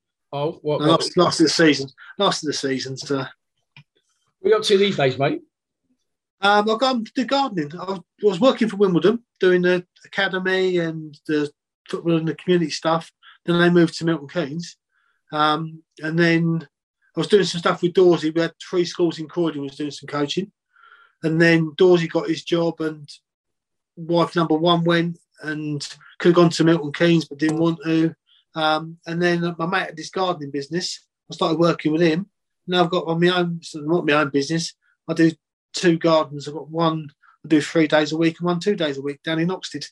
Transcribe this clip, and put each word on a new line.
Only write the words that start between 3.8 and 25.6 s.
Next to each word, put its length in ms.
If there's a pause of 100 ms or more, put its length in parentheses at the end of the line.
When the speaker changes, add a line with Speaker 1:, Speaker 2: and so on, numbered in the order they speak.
Speaker 1:
are 60
you 60
up 80
to 140
these 200
days, 200
mate? 240 (1000)
Speaker 2:
Um, 280
I've 100
got, 160
I'm 80
do 220
gardening. 540
I 120
was, 80 (220)
was 180
working 300
for 80
Wimbledon, 460 (160)
doing 240
the 220 (200)
academy 720
and 400 (100)
the 220 (400)
football 280
and 100
the 80
community 360
stuff. 400 (340)
Then 140
they 100
moved 280
to 80
Milton 220
Keynes. 500 (540)
Um, 500 (200)
and 180
then 480 (480)
I 40
was 80
doing 180
some 140
stuff 220
with 120
Dorsey. 380
We 100
had 200
three 240
schools 340
in 80
Croydon, 360
was 140
doing 140
some 160
coaching. 440 (720)
And 180
then 360
Dorsey 300
got 220
his 140
job 380
and 280 (840)
wife 400
number 200
one 280
went 340 (240)
and 400 (380)